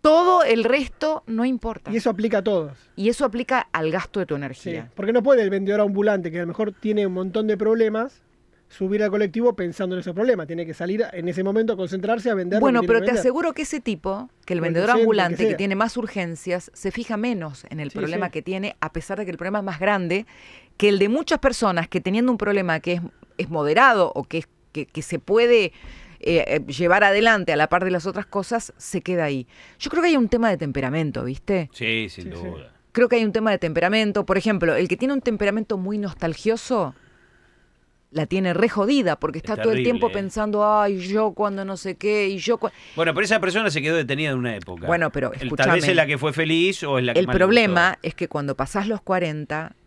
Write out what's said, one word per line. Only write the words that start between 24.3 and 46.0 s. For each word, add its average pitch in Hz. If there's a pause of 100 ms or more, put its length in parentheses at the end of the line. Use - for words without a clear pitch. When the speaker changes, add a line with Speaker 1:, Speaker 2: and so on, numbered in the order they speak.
Speaker 1:
es, 160 (240)
que, 151
que -
se -
puede, 226 (500)
eh, 165
eh, 147
llevar 175
adelante 202
a 151
la 151
par 180
de 185
las 175
otras 196
cosas, -
se -
queda 175
ahí. 139 (320)
Yo 294
creo 330
que 349
hay 311
un 240
tema 233
de 185
temperamento, 139
¿viste? 147
Speaker 3:
Sí, 113
sin 90
Speaker 2:
Sí, - (100)
sí. 90
Speaker 3:
duda. 80 (200)
Speaker 1:
Creo 233
que 240
hay 226
un 208
tema 220
de 190
temperamento. 202
Por 190
ejemplo, 170
el 180
que 175
tiene 262
un 269
temperamento 214
muy 196
nostalgioso 196 (1160)
la 151
tiene 185
re 208
jodida, 208
porque 156
está 214
Speaker 3:
Es 214
Speaker 1:
todo 220
el 226
Speaker 3:
terrible, -
Speaker 1:
tiempo 233
Speaker 3:
¿eh? 185
Speaker 1:
pensando, 208 (120)
"Ay, 202
yo 202
cuando 196
no 196
sé 185
qué, 208
y 196
yo 226
cua-". 220 (240)
Speaker 3:
Bueno, 160
pero 196
esa 214
persona 190
se 151
quedó 156
detenida 143
en 131
una 120
época. 90
Speaker 1:
Bueno, 165
pero 131
Speaker 3:
El, 135
tal 135
Speaker 1:
escúchame. 139
Speaker 3:
vez 165
es 185
la 156